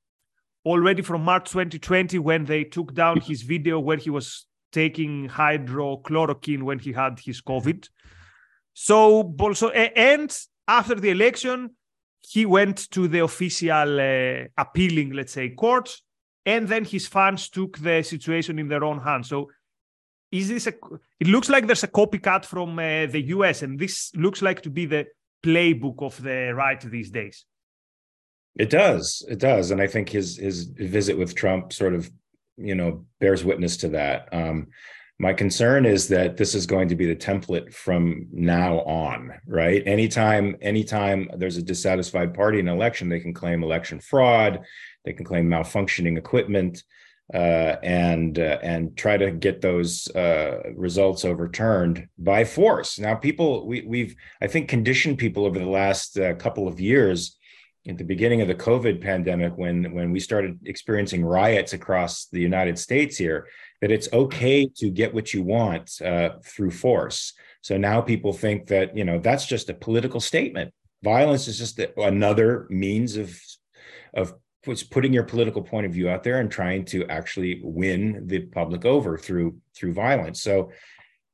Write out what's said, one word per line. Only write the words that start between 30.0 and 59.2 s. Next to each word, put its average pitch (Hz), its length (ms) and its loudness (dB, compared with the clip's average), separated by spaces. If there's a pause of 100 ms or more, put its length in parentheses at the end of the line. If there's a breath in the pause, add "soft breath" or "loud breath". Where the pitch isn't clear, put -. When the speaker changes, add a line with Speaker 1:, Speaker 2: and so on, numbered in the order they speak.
Speaker 2:
his, 95 280 -4
his 90 280 -6
visit 95 520 -2
with 87 180 -4
Trump 92 380 -2
sort 92 200 0
of, 85 160 -4 (480)
you 98 180 -4
know, 85 300 -2 (140)
bears 95 240 4
witness 87 340 0
to 82 120 -4
that. 71 420 -2
Um, 80 360 -4 (520 loud breath)
my 92 140 2
concern 120 520 4
is 101 240 4
that 90 260 2
this 101 200 0
is 92 100 -2
going 95 240 0
to 87 60 0
be 87 100 0
the 82 100 0
template 95 580 -4
from 87 580 0
now 87 480 2
on, 67 520 -4 (160)
right? 87 380 2
Anytime, 104 760 2
anytime 101 760 0
there's 90 200 -4
a 87 40 -2
dissatisfied 87 720 -2
party 104 260 2
in 87 80 0
an 87 80 0
election, 107 320 -2
they 85 120 -2
can 85 140 -8
claim 85 300 -2
election 80 360 -4
fraud, 113 600 4 (460 loud breath)
they 87 80 -6
can 85 120 -12
claim 85 220 2
malfunctioning 85 720 0
equipment, 95 640 0 (500 soft breath)
uh, 85 500 2
and, 85 540 2
uh, 76 240 0
and 82 360 -4
try 104 180 2
to 98 160 2
get 87 300 -2
those, 87 540 -2
uh, 78 440 0 (160)
results 92 480 0
overturned 87 800 0 (120)
by 98 260 4
force. - 560 2
Now, 107 160 -2
people, 147 500 0
we, 120 180 -6
we've, 113 320 -4 (260 loud breath)
I 101 60 2
think, 160 200 -2
conditioned 131 520 2
people 101 260 0
over 95 120 0
the 92 120 -2
last, 98 500 0
uh, 90 160 2
couple 104 320 -4
of 87 140 -8
years 98 560 2 (500 soft breath)
at 90 100 -8
the 90 60 -10
beginning 110 380 2
of 98 60 0
the 92 60 0
covid 113 480 0
pandemic, 90 540 -2